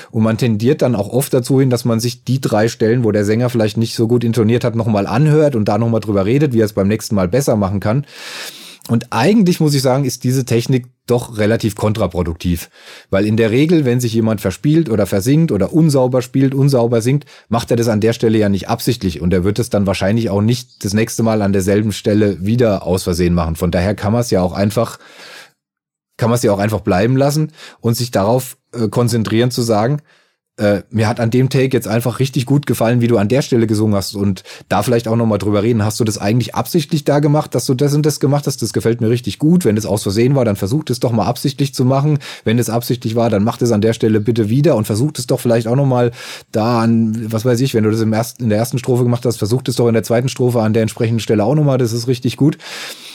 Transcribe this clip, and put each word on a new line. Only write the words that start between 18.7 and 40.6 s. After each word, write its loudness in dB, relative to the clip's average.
und 0
er 2
wird 0
es -4
dann 0
wahrscheinlich 0
auch 0
nicht -2
das -4
nächste -2
Mal 2
an 0
derselben 0
Stelle 0
wieder 0
aus 0
Versehen 0
machen. 0
Von -2
daher 0
kann -2
man's -2
ja 2
auch -2
einfach, -2
kann 0
man's 0
ja 2
auch 0
einfach -2
bleiben 2
lassen 0
und 0
sich -6
darauf, 0
äh, -2
konzentrieren 0
zu -2
sagen, 0
äh, 2
„Mir 0
hat -2
an 0
dem 2
Take 2
jetzt -4
einfach -2
richtig -2
gut 2
gefallen, 0
wie 2
du 2
an 2
der 2
Stelle 2
gesungen 0
hast“, -2
und -2
da 0
vielleicht 0
auch 0
nochmal 2
drüber 0
reden. 2
„Hast -2
du 0
das -2
eigentlich -2
absichtlich -2
da 2
gemacht, 0
dass -2
du 0
das 0
und 2
das 0
gemacht 0
hast? -4
Das -4
gefällt 0
mir 0
richtig -2
gut. 2
Wenn 4
das -2
aus -2
Versehen 0
war, 2
dann 2
versuch -2